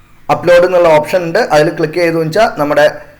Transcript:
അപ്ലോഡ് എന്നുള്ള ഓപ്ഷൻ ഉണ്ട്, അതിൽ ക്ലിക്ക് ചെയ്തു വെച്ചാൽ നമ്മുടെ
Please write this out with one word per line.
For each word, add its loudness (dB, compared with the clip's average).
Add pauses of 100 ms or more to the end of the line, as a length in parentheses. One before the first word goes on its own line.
(320)
അപ്ലോഡ് 2
എന്നുള്ള 2
ഓപ്ഷൻ 0
ഉണ്ട്, -2
അതിൽ 0
ക്ലിക്ക് -6
ചെയ്തു -2
വെച്ചാൽ -2
നമ്മുടെ 0 (240)